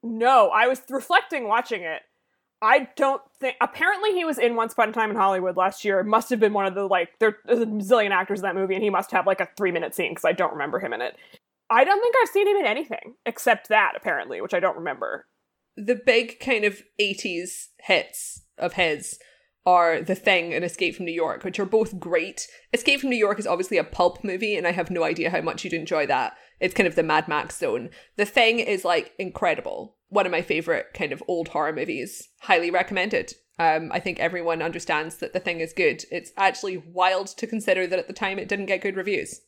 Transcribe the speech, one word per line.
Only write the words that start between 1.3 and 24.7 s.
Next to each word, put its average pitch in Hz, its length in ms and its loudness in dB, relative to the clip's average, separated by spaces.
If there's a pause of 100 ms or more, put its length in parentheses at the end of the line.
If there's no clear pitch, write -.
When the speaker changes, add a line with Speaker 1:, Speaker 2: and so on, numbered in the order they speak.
Speaker 1:
watching 220 360 0
it. 160 180 -6 (600)
I 254 360 4
don't 269 260 0 (180)
think, 262 200 -4
apparently 392 520 0
he 349 120 0
was 294 140 -2
in 233 180 2
Once 226 160 -2
Upon 220 160 2
a 214 40 -8
Time 220 180 0
in 208 60 -4
Hollywood 185 400 2
last 190 280 0
year. 196 160 2
It 214 60 -2
must 220 240 2
have 233 100 0
been 208 120 4
one 196 140 0
of 185 80 -2
the, 196 120 -2
like, 180 240 0 (100)
there, 214 240 2
there's 233 160 2
a 226 60 2
zillion 208 440 2
actors 190 300 0
in 190 40 -6
that 185 100 -2
movie, 190 200 0
and 202 100 -2
he 208 60 2
must 190 220 0
have, 185 140 2
like, 190 140 2
a 175 160 0
three-minute 170 380 -2
scene, 165 200 -4
'cause - 100 -10
I 170 80 4
don't 185 200 0
remember 147 260 -4
him 117 140 -4
in 110 100 -6
it. - 140 -6 (540)
I 233 140 6
don't 392 180 4
think 480 180 2
I've 453 80 4
seen 392 180 2
him 403 120 4
in 311 80 2
anything 233 480 -4 (120)
except - 440 0
that, 214 260 4
apparently, 135 440 -4
which 139 140 -4
I 180 60 2
don't 180 160 0
remember. - 500 -6 (500)
Speaker 2:
The 214 200 -2
big 233 420 2
kind 226 280 0
of 196 160 -2 (160)
eighties 190 720 -4 (100)
hits - 600 -2 (1200)
are 175 380 4
The 185 120 -2
Thing 180 380 0
and 170 120 -2
Escape 175 300 -4
from 180 120 -8
New 165 60 -6
York, 160 320 -4
which 185 140 -6
are 202 60 0
both 214 340 0
great. 165 480 -2 (260)
Escape 269 280 2
from 269 100 -4
New 247 60 2
York 208 240 2
is 208 60 -6
obviously 185 320 0
a 151 60 2
pulp 175 380 2
movie, 202 320 -2
and 175 140 -2
I - 40 2